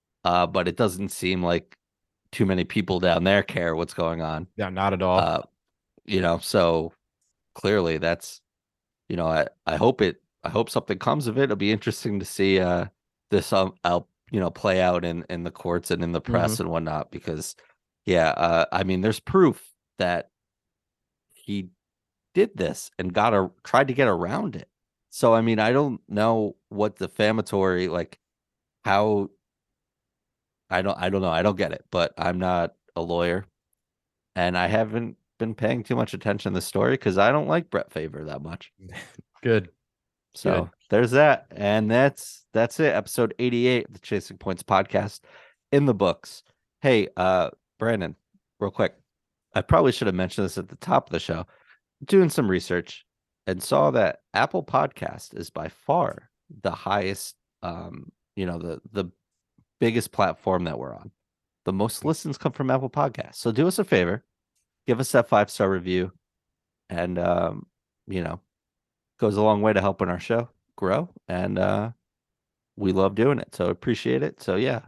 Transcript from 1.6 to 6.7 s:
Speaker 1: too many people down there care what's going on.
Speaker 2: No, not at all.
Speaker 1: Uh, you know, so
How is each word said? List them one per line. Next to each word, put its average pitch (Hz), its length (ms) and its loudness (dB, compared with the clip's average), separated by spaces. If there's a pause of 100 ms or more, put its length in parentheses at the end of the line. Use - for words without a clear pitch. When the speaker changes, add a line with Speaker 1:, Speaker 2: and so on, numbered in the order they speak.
Speaker 1:
too 104 160 0
many 90 160 0
people 92 360 -2
down 87 260 2
there 98 180 4
care 85 320 -4
what's 82 180 -6
going 82 300 -4
on. 78 240 -6 (100)
Speaker 2:
No, 98 120 -4
not 95 240 -2
at 92 100 -2
all. 92 160 4
Speaker 1:
Uh, 82 220 0 (640)
you 95 140 0
know, 85 200 0
so 82 540 2 (600)